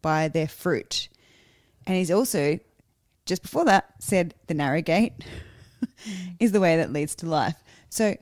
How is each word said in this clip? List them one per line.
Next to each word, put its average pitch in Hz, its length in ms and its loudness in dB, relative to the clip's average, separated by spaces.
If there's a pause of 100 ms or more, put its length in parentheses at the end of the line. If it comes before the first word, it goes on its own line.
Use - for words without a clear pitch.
by 156 260 0
their 156 200 0
fruit." - 600 -4 (800)
And 190 100 0
he's 185 140 0
also, 180 500 2 (680)
just 180 160 -4
before 330 220 -2
that, 196 200 4 (140)
said, 180 340 0 (140)
"The 165 80 -4
narrow 147 260 0
gate 180 320 2 (600)
<laughs> 185 680 -10
is 233 120 2
the 208 80 4
way 165 180 4
that 135 140 0
leads 147 260 -4
to 165 100 -8
life." 156 280 0 (360)
So 214 300 0